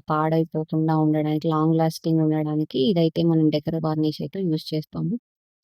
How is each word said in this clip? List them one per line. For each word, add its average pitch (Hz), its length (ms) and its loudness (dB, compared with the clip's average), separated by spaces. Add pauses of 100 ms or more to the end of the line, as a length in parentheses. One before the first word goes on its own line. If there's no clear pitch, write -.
పాడైపోకుండా 160 920 0
ఉండడానికి, 151 480 0
లాంగ్ 160 300 2
లాస్టింగ్ 160 440 0
ఉండడానికి 156 640 -2
ఇదైతే 170 380 2
మనం 160 260 4
డెకర్ 160 320 -2
వార్నిష్ 156 400 -2
అయితే 160 200 -8
యూజ్ 160 260 -2
చేస్తాము. 160 460 -6 (500)